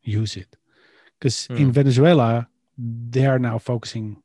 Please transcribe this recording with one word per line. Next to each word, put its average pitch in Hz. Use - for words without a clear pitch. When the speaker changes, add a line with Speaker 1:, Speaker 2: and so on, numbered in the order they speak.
Speaker 1:
use 107
it. -
'Cause -
in 127
Speaker 2:
Hmm. 127
Speaker 1:
Venezuela, 127
they 117
are 131
now 117
focusing 110